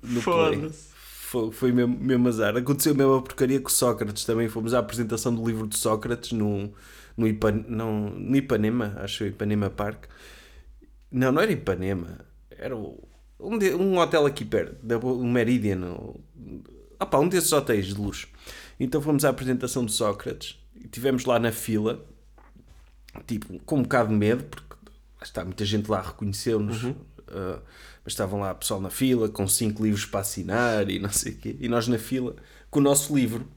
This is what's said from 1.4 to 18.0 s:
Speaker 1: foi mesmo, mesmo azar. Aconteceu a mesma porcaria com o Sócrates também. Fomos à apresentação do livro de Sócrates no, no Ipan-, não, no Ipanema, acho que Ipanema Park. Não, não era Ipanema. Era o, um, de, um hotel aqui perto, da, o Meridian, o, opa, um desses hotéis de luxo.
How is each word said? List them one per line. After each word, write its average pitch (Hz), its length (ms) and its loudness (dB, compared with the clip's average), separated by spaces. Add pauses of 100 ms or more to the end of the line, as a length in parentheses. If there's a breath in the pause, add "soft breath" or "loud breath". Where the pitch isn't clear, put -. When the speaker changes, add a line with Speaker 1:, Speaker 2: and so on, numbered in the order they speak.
Speaker 1:
foi 127 200 2
mesmo, 123 280 4
mesmo 123 280 4
azar. 110 300 2
Aconteceu 143 360 2
a - 20 4
mesma 135 260 6
porcaria 131 380 0
com 127 80 -8
o - 40 -2
Sócrates 110 540 0
também. 117 240 0
Fomos 113 240 -2
à 123 60 4
apresentação 117 560 -2
do 113 100 -2
livro 110 220 -2
de 107 100 -4
Sócrates 117 540 -2
no, 104 420 -2 (420 loud breath)
no 113 120 2
Ipan-, 107 400 2
não, 107 420 -2
no 95 260 -2
Ipanema, 113 680 0
acho - 180 -8
que 107 100 -2
Ipanema 104 400 0
Park. 104 360 -6 (1040 loud breath)
Não, 127 200 4
não 151 100 4
era 220 100 4
Ipanema. 92 680 -2 (380)
Era 131 180 -8
o, 90 320 -12 (320)
um, 214 200 -4
de, 190 160 2
um 185 240 2
hotel 160 260 4
aqui 143 180 0
perto, 104 400 -2
da, 113 140 0
o 127 260 0
Meridian, 117 560 2 (120)
o, - 280 -12 (800)
opa, 190 200 2
um 151 80 6
desses 180 260 2
hotéis 127 340 2
de 98 60 -4
luxo. 101 340 -6 (520 loud breath)